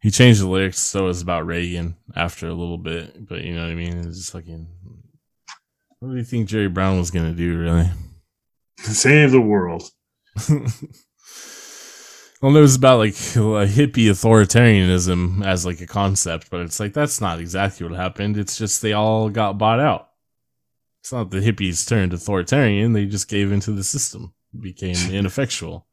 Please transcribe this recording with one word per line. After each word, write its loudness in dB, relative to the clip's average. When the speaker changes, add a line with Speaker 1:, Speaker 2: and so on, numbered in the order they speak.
Speaker 1:
He 0
changed 8
the 0
lyrics -2
so -2
it's -6
about -4
Reagan -6
after -6
a -8
little -8
bit, -12
but -12
you -10
know -8
what -8
I -8
mean? -8
It's -10
just -14
fucking, -16
what -14
do -8
you -6
think -4
Jerry -2
Brown 0
was -2
gonna -2
do, -2
really? 2
Speaker 2:
Save 4
the 8
world. -2
Speaker 1:
<laughs> 0
Well, 6
it 10
was 10
about, 6
like, 2
a 0
hippie 4
authoritarianism 4
as, -2
like, -8
a -16
concept, -4
but -8
it's -10
like, -6
that's -4
not -4
exactly -4
what -10
happened. -6
It's -8
just -4
they -2
all 0
got -4
bought 2
out. 0
It's -12
not -6
the -4
hippies -2
turned 0
authoritarian. 0
They 0
just -6
gave -2
into -2
the -6
system, -8
became -8
Speaker 2:
<laughs> -4
Speaker 1:
ineffectual. -4